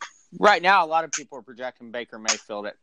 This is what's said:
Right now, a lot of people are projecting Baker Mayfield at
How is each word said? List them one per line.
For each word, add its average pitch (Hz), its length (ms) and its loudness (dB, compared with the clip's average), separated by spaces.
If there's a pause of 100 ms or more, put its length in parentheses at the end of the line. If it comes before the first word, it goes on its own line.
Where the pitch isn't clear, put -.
(380)
Right 190 240 4
now, 185 220 6
a 156 40 -4
lot 160 160 0
of 147 80 -12
people 139 260 -10
are 113 40 -18
projecting 123 480 -14
Baker 117 280 -10
Mayfield 107 480 -6
at 101 160 -12